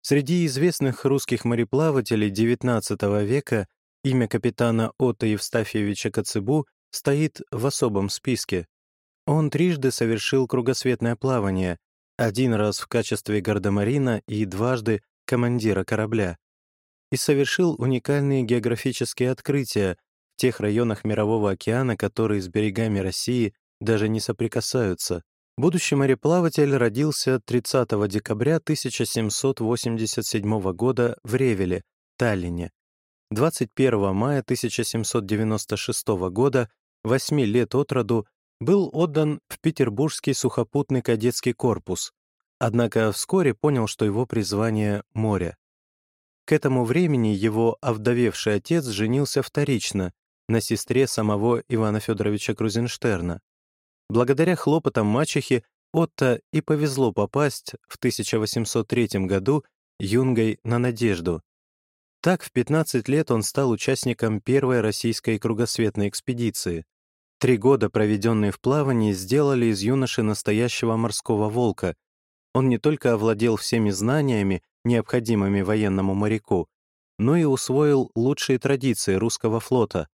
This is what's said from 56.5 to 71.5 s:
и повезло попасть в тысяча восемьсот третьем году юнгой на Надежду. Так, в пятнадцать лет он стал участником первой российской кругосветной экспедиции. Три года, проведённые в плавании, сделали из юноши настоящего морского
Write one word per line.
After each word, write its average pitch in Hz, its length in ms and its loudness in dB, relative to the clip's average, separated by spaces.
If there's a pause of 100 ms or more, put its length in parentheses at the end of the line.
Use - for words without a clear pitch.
и 156 120 0
повезло 135 500 0
попасть - 600 -2 (120)
в - 120 -20
тысяча 117 400 -2
восемьсот 107 500 -2
третьем 104 380 0
году 98 400 0 (340)
юнгой 110 640 0
на 117 140 0
Надежду. 104 640 0 (800)
Так, 180 200 2
в - 80 -16
пятнадцать 135 560 0
лет 139 240 0
он 113 120 2
стал 135 260 -2
участником 113 720 -2
первой 127 400 2
российской 107 580 -2
кругосветной 110 720 -2
экспедиции. 104 800 -6 (520)
Три 127 200 4
года, 117 320 4
проведённые 107 600 2
в - 100 -10
плавании, 127 520 2
сделали 123 540 2
из 101 160 0
юноши 127 400 0
настоящего 110 720 0
морского 107 540 -2